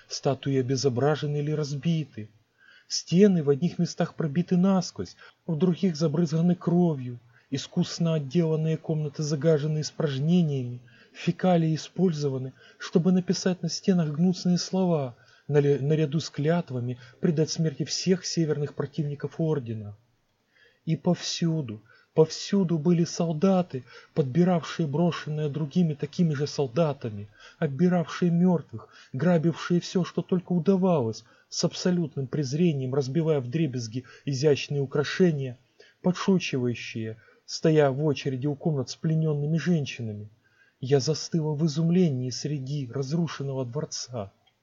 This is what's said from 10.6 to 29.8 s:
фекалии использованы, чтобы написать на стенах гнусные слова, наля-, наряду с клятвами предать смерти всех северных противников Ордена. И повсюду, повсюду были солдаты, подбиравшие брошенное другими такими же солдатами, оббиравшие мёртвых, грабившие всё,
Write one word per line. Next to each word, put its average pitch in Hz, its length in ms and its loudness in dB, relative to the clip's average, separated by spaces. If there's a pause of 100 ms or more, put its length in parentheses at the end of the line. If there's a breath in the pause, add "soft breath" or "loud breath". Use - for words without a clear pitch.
фекалии 170 640 0
использованы, 143 760 -2 (260 loud breath)
чтобы 180 360 2
написать 185 480 0
на 170 80 -4
стенах 170 420 0
гнусные 175 460 2
слова, 165 580 -2 (320 soft breath)
наля-, 143 340 4
наряду 151 380 0
с - 100 -6
клятвами 127 680 -2 (240 loud breath)
предать 156 300 2
смерти 160 340 -2
всех - 400 -2
северных 147 480 -2
противников 143 640 -6
Ордена. 117 560 -4 (880 soft breath)
И 160 100 0
повсюду, 160 840 -2 (320 soft breath)
повсюду 165 640 2
были 170 260 2
солдаты, 170 800 0 (300 loud breath)
подбиравшие 165 760 0
брошенное 151 600 -2
другими 156 440 0
такими 156 400 0
же 143 140 -2
солдатами, 135 800 -2 (320 loud breath)
оббиравшие 170 720 2
мёртвых, 170 580 0 (240 loud breath)
грабившие 170 640 2
всё, 180 240 -2